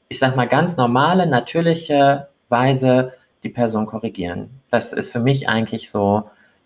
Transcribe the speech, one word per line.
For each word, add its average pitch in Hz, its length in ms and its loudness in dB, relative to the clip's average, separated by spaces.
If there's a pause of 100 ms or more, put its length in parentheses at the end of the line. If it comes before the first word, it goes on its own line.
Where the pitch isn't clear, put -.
ich - 100 -8
sag 127 160 2
mal, 123 140 0
ganz 165 280 0
normale, 143 500 2
natürliche 143 1000 0 (200)
Weise 127 640 2 (320)
die - 60 -8
Person 110 360 -2
korrigieren. 101 640 -8 (220)
Das - 220 -2
ist - 200 -6
für 120 80 -4
mich 135 280 0
eigentlich 110 420 -4
so 104 400 0 (360)